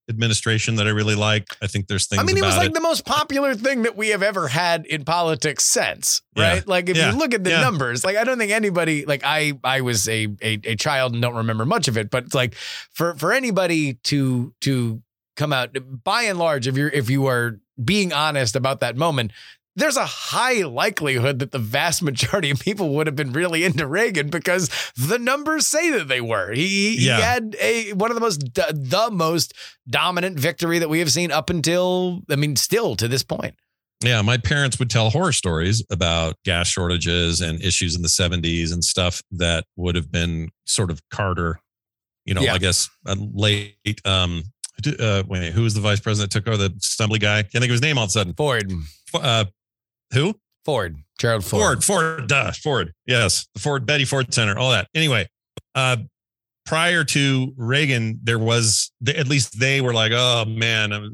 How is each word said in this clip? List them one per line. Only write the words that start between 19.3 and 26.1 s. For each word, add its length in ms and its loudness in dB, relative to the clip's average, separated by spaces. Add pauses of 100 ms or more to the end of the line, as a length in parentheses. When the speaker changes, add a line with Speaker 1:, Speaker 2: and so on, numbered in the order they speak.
Speaker 2:
there's 220 0
a 80 0
high 600 -2
likelihood 720 0
that 120 -4
the 80 -4
vast 440 0
majority 480 0
of 100 0
people 300 -2
would 160 0
have 100 -4
been 160 -4
really 320 0
into 220 0
Reagan 420 0
because 400 0 (260)
the 240 -2
numbers 480 0
say 220 2
that 200 0
they 120 0